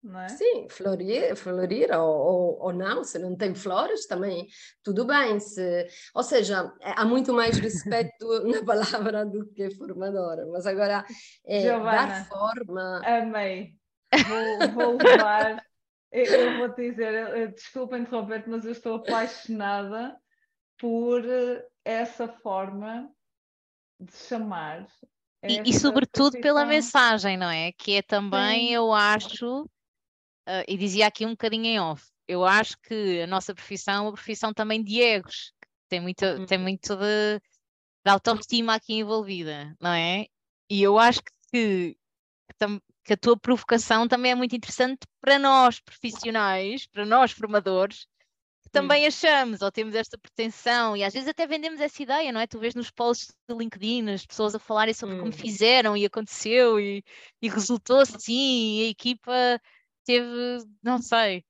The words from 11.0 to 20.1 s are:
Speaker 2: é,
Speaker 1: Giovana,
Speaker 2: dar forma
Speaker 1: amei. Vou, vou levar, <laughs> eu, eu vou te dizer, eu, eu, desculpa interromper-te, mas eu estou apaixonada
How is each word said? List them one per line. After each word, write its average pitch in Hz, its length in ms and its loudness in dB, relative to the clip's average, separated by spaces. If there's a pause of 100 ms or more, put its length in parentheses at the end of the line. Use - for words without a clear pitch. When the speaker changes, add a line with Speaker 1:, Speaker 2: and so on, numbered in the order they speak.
Speaker 2:
é, 202 160 -2
Speaker 1:
Giovana, 226 300 2
Speaker 2:
dar 220 360 0
forma 196 760 -6
Speaker 1:
amei. 208 720 -4 (420)
Vou, 220 540 0
vou 240 320 2
levar, 220 600 6 (220)
<laughs> - 260 -20
eu, 247 140 2
eu 247 300 4
vou 240 180 -2
te 247 160 -6
dizer, 220 240 -4
eu, 220 220 -4
eu, 226 160 -4
desculpa 254 460 -10
interromper-te, 226 520 -6
mas 226 160 -8
eu 226 60 -8
estou 233 240 -8
apaixonada 220 1200 -4 (600)